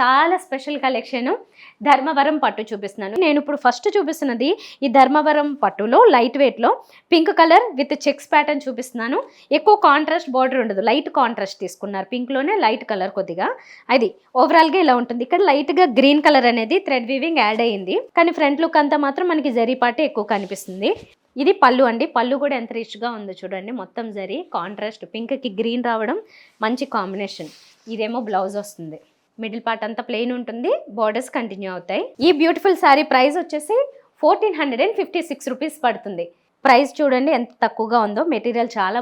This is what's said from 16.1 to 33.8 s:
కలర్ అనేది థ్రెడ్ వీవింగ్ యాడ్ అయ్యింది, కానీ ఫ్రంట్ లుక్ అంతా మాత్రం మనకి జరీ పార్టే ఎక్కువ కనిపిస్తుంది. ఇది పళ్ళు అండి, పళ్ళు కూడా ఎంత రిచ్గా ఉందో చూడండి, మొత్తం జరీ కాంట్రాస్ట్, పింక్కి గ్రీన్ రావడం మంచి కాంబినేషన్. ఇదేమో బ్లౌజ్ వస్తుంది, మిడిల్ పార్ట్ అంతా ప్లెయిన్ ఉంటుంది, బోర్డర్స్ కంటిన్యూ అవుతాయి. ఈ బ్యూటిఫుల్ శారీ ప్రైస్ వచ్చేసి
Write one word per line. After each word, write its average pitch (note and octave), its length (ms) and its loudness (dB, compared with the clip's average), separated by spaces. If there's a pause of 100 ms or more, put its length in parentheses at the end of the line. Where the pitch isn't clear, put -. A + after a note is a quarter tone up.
కలర్ C4+ 240 6
అనేది A3+ 340 0
థ్రెడ్ B3+ 260 -2
వీవింగ్ C#4 320 -2
యాడ్ G#3+ 220 0
అయ్యింది, G3 300 -2 (240)
కానీ E4+ 180 4
ఫ్రంట్ D4 260 0
లుక్ D#4+ 200 0
అంతా D4 220 0
మాత్రం C#4 280 -2
మనకి D4 260 -2
జరీ A#3 240 0
పార్టే A#3+ 260 0
ఎక్కువ G#3 220 -6
కనిపిస్తుంది. G3 600 -6 (520)
ఇది E4 100 4 (120)
పళ్ళు B3+ 260 4
అండి, A#3 160 -2 (100)
పళ్ళు B3+ 280 0
కూడా C#4+ 160 -2
ఎంత A3+ 180 -12
రిచ్గా A3+ 400 -10
ఉందో G3 220 -12
చూడండి, F#3+ 420 -10
మొత్తం A3+ 240 -12 (120)
జరీ F#3+ 200 -10 (180)
కాంట్రాస్ట్, G#3 480 -10 (100)
పింక్కి A#3 460 -8
గ్రీన్ A#3 300 -4
రావడం A3+ 280 -2 (460)
మంచి B3+ 220 -2 (100)
కాంబినేషన్. F#3+ 560 -8 (420)
ఇదేమో A3+ 260 -6 (100)
బ్లౌజ్ F#3+ 320 -4
వస్తుంది, E3 360 -14 (460)
మిడిల్ A3 240 -10
పార్ట్ A3 220 -4
అంతా A#3+ 200 -10
ప్లెయిన్ A#3+ 300 -4
ఉంటుంది, A#3+ 340 -4 (240)
బోర్డర్స్ A3 400 -2
కంటిన్యూ G3 380 -8
అవుతాయి. G3 280 -6 (220)
ఈ F4 40 6 (120)
బ్యూటిఫుల్ E4+ 440 2
శారీ D4 280 6
ప్రైస్ C4+ 300 4
వచ్చేసి D#4 340 -2 (460)